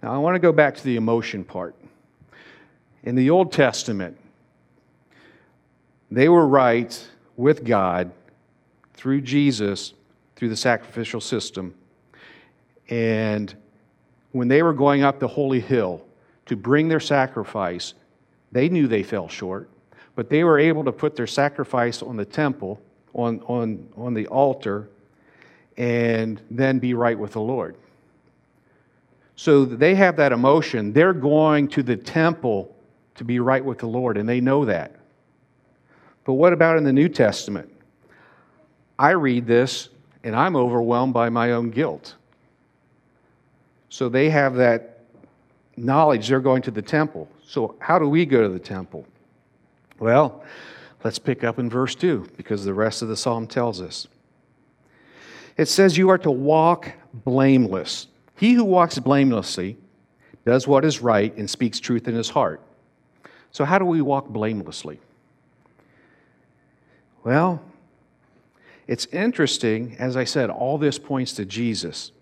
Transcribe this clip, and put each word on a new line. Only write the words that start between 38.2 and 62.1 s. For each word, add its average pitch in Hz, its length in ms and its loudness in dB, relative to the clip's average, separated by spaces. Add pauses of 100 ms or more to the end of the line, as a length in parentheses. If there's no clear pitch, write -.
I 143 120 4
read 127 360 0
this, 120 420 2 (340)
and 113 120 -6
I'm 165 200 0
overwhelmed 123 600 0
by 117 140 2
my 117 240 0
own 117 180 -2
guilt. 107 420 -6 (1800)
So - 180 -4
they 131 220 2
have 143 280 2
that 117 420 2 (760)
knowledge 131 520 2
they're 131 120 2
going 131 220 2
to 123 100 -8
the 104 120 -8
temple. 147 440 -2 (160)
So - 360 -6
how 165 180 0
do 156 100 2
we 160 200 2
go 127 160 4
to 104 60 0
the 92 100 -8
temple? 87 480 -12 (920)
Well, 123 440 2 (600)
let's 113 140 -4
pick - 260 -4
up 117 140 -2
in 120 140 -4
verse 127 240 -2
two, 131 320 -2 (100)
because 101 260 -6
the 98 120 -4
rest 107 260 -2
of 117 60 -8
the 110 100 -6
psalm 117 300 -4
tells 113 340 -4
us. - 260 -14 (1500)
It 160 100 4
says, 190 300 4
"You 190 120 4
are 185 100 6
to 170 120 0
walk 156 600 2 (220)
blameless. 127 920 0 (280)
He 226 180 4
who 240 100 4
walks 180 340 2
blamelessly 123 800 0 (680)
does 123 220 2
what 139 160 4
is 147 180 0
right 110 360 2
and 104 100 -8
speaks - 320 -4
truth 120 280 -4
in 117 80 -4